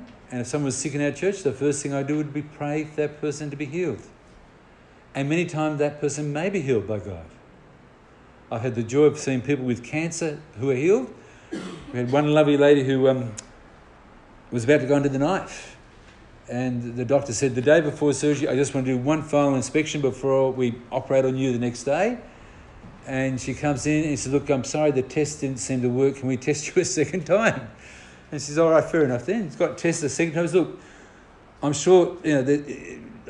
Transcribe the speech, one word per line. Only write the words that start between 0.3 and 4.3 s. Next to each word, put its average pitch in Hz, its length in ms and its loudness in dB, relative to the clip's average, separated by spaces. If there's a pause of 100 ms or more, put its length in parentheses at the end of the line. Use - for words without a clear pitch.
and 123 100 -6
if 117 60 -6
someone 147 200 -2
was 127 100 -2
sick 139 180 -4
in 147 80 -2
our 143 80 0
church, 190 320 -2
the 135 100 0
first 143 300 -2
thing 139 100 -6
I 139 100 -2
do 147 140 -2
would 147 160 -4
be 147 100 -6
pray 151 420 -6
for 151 120 -12
that 147 240 -4
person 147 300 -6
to 143 60 -10
be 147 80 -8
healed. 143 380 -6 (1120)